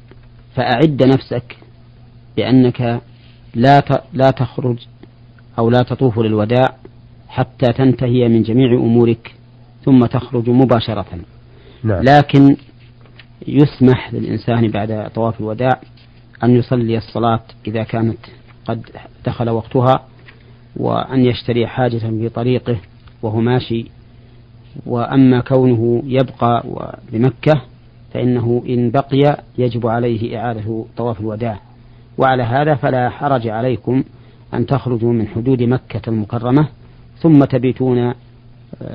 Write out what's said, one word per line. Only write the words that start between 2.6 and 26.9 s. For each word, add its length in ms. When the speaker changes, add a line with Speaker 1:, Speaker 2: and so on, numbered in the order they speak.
Speaker 1:
لا 240
ت-، 240
لا 180
تخرج 460
أو 100
لا 140
تطوف 360
للوداع 560
حتى 440
تنتهي 560
من 140
جميع 300
أمورك، 600
ثم 200
تخرج 440
مباشرة. 560
Speaker 2:
نعم. 200
Speaker 1:
لكن 520
يسمح 640
للإنسان 540
بعد 480
طواف 240
الوداع 400
أن 120
يصلي 420
الصلاة 440
إذا 160
كانت 360
قد 240
دخل 240
وقتها، 560
وأن 500
يشتري 420
حاجة 300
في 320
طريقه 480
وهو 180
ماشي. 460
وأما 540
كونه 680
يبقى 640
و-، 160